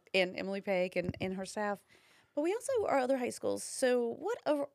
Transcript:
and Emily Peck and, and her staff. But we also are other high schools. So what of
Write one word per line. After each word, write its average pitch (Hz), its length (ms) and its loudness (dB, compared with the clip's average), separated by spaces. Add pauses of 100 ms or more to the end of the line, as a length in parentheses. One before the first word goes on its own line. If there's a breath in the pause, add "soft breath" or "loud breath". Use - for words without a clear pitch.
(140)
and 185 220 4
Emily 196 260 -4
Peck 185 340 0
and, 180 240 -2
and 190 140 -2
her 190 100 -6
staff. 202 360 -4 (540 soft breath)
But 294 80 0
we 349 120 2
also 494 320 0
are 285 120 4
other 254 200 2
high 240 120 -2
schools. 202 340 -4
So 247 500 2
what 403 320 -4
of 285 280 0